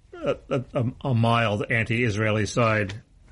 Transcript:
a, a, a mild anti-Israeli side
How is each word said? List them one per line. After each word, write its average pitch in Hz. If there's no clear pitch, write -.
a, 151
a, 127
a 135
mild 113
anti-Israeli 110
side 107